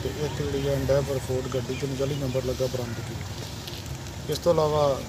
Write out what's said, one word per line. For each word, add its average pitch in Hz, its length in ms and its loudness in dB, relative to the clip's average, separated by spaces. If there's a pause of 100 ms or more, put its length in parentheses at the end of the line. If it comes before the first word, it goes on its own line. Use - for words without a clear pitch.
ਤੇ 127 60 -2 (160)
ਇੱਕ 143 260 -2
ਜਿਹੜੀ 139 160 0
ਆ 139 60 4
Endeavour 135 440 2
Ford 127 360 -2
ਗੱਡੀ 127 280 -2
ਤੇ 143 60 -2
ਉਨਚਾਲੀ 135 280 0
ਨੰਬਰ 131 280 0
ਲੱਗਾ 127 220 0
ਬਰਾਮਦ 123 300 -2
ਕੀਤਾ। - 1400 -6
ਇਸ 147 40 -2
ਤੋਂ 170 160 4
ਇਲਾਵਾ 151 560 4